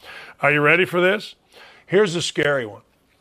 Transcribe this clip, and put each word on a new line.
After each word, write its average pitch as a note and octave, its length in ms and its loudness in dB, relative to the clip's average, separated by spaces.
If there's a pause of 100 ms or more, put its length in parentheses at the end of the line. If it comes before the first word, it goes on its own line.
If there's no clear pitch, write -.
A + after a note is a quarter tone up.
(420)
Are C#3+ 100 4
you D3 100 2
ready E3 240 4
for F3 160 -2
this? F#3+ 340 -2 (500)
Here's F3+ 300 0
a E3+ 60 -4
scary C#3+ 440 -2
one. G2+ 180 -16 (380)